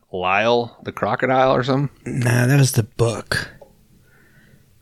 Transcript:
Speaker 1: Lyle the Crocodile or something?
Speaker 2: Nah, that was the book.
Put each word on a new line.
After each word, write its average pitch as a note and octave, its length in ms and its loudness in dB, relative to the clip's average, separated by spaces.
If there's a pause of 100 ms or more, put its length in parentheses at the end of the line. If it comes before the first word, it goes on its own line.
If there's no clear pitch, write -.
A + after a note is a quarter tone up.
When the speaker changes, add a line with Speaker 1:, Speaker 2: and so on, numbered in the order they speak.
(120)
Speaker 1:
Lyle G#2+ 720 0
the G#2 100 -12
Crocodile B2+ 640 0
or C3 80 0
something? C3+ 280 -2 (140)
Speaker 2:
Nah, B2 420 0
that C#3 120 4
was C3+ 140 4
the A#2 100 0
book. - 680 -4 (1300)